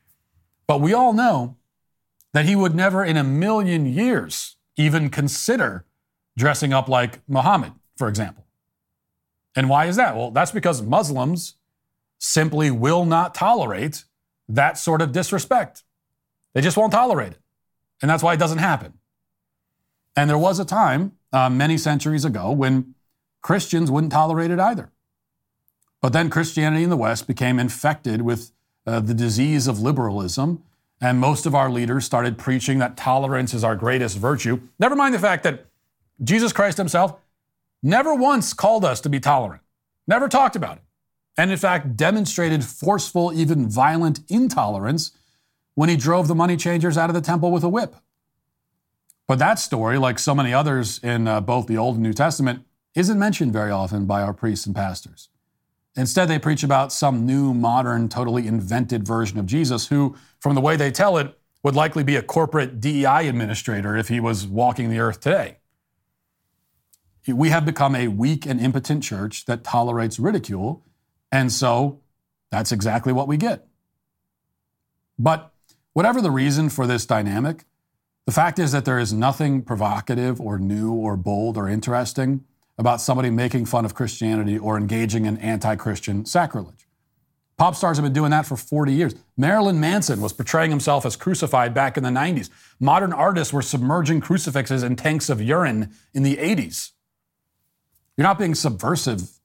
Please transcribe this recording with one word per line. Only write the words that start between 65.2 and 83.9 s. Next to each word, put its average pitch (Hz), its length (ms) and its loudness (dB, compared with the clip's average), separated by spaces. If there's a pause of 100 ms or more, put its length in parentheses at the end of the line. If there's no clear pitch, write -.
We 135 220 2
have 160 160 2
become 139 300 0
a 123 120 0
weak 120 380 -2
and 127 160 -2
impotent 131 420 -2
church 101 420 -8
that 120 180 -6
tolerates 117 560 -2
ridicule, 123 640 -4 (480)
and 131 200 2
so 131 480 0 (520)
that's 110 200 -4
exactly 110 400 0
what 135 160 0
we 147 80 0
get. 208 320 -2 (1500)
But 156 340 0 (420)
whatever 233 280 2
the 175 100 2
reason 139 380 2
for 135 160 -2
this 120 200 0
dynamic, 113 600 -2 (600)
the 123 60 -2
fact 160 260 2
is 160 140 0
that 135 140 0
there 127 140 0
is 110 120 -2
nothing 131 520 0
provocative 117 760 -2
or 104 200 -6
new 104 340 -2
or 110 240 -2
bold 104 400 -2
or 101 100 -2
interesting 123 800 -2 (320)
about 117 220 2
somebody 127 300 0
making 120 360 0
fun 117 200 0
of 104 100 -8